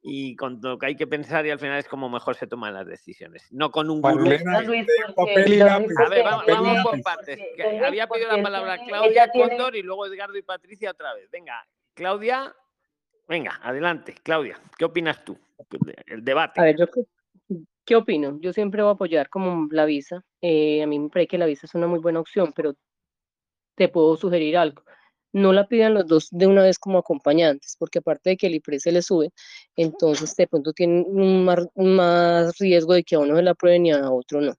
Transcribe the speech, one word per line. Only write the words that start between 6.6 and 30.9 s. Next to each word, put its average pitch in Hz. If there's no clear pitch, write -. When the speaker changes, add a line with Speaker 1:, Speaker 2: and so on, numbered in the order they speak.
Speaker 1:
por -
Speaker 2:
lápiz. 139
Speaker 1:
partes, 160
Speaker 3:
porque, 170
Speaker 1:
que 165
Speaker 3:
don 214
Luis, 220
Speaker 1:
había 220
pedido 226
la 226
Speaker 3:
porque 208
él 202
Speaker 1:
palabra 190
Speaker 3:
tiene, 240
Speaker 1:
Claudia, 220
Speaker 3:
ella 233
tiene 240
Speaker 1:
Cóndor 247
y 202
luego 190
Edgardo 196
y 190
Patricia 185
otra 147
vez. 104
Venga, 151
Claudia, 214
venga, 160
adelante, 143
Claudia, 147
¿qué 165
opinas 165
tú? -
El 113
debate. 147
Speaker 4:
A 160
ver, 156
yo 170
qué, 247
¿qué 233
opino? 151
Yo 175
siempre 208
voy 208
a -
apoyar 165
como 180
la 156
visa, 151
eh, 151
a 151
mí 147
me 147
parece 175
que 180
la 175
visa 151
es -
una 170
muy 170
buena 165
opción, 165
pero 151
te 180
puedo 160
sugerir 170
algo. 156
No 196
la 202
pidan 220
los 190
dos 156
de 185
una 196
vez 190
como 190
acompañantes, 151
porque 165
aparte 160
de 190
que 190
el 170
ipre 147
se 170
le 175
sube, 165
entonces 156
de -
pronto 151
tienen 175